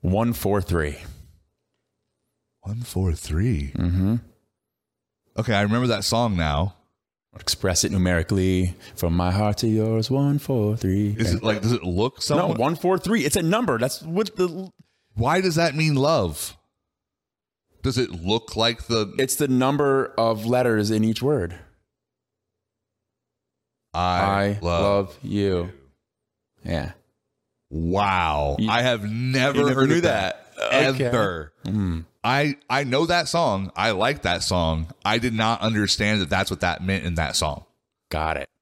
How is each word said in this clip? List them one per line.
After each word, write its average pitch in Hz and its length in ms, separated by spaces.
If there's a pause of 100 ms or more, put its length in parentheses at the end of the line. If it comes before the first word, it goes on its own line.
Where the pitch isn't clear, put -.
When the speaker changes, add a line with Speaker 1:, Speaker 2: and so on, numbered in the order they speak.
Speaker 1:
One 110 300
four 101 300
three. 76 340 (1600)
Speaker 2:
One 110 200
four 92 320
three? 78 640
Speaker 1:
Mm-hmm. 92 400 (1200)
Speaker 2:
Okay, 113 160
I 101 80
remember 113 280
that 101 140
song 117 320
now. 80 380 (640)
Speaker 1:
Express - 480
it - 80
numerically. 92 840 (220)
From 85 200
my 87 140
heart 104 300
to 117 80
yours, 110 420
one 143 300
four 110 360
three. 104 440
Speaker 2:
Is 104 160
it, 113 80
like, 107 180
does 113 120
it 90 100
look 92 400
somewhat 160 340
Speaker 1:
No, 113 60
one 156 120
four 185 220
three. 185 280
It's 143 100
a 185 80
number. 165 340
That's 123 240
what 175 360
the 180 340 (420)
Speaker 2:
Why 135 260
does 185 140
that 160 220
mean 156 180
love? 131 640 (1300)
Does 127 160
it 127 100
look 90 460
like 113 320
the 107 320
Speaker 1:
It's 131 160
the 147 140
number 135 680
of 113 300
letters 117 420
in 110 140
each 110 180
word. 107 380 (2250)
Speaker 2:
I 82 60
Speaker 1:
I 98 480 (160)
Speaker 2:
love - 0
Speaker 1:
love 95 580
you. - 100
Speaker 2:
you. 95 400 (1000)
Speaker 1:
Yeah. 85 200 (840)
Speaker 2:
Wow. 82 840
Speaker 1:
You, 110 100
Speaker 2:
I 117 120
have 117 280
never 127 500
Speaker 1:
you 143 80
never 131 120
Speaker 2:
heard 135 100
Speaker 1:
knew 160 60
Speaker 2:
of 170 60
that. 110 560
Speaker 1:
that. 131 280 (100)
Okay. 131 100
Speaker 2:
Ever. 98 480 (120)
Speaker 1:
Mm. 92 380 (180)
Speaker 2:
I, 139 360 (120)
I 139 140
know 139 220
that 170 240
song. 104 480
I 107 140
like 117 320
that 87 200
song. 80 440 (180)
I 110 140
did 117 140
not 110 280
understand 107 580
that 82 100
that's 98 220
what 90 80
that 90 240
meant 95 220
in 85 100
that 78 220
song. 76 260 (460)
Speaker 1:
Got 78 260
it. 69 140 (120)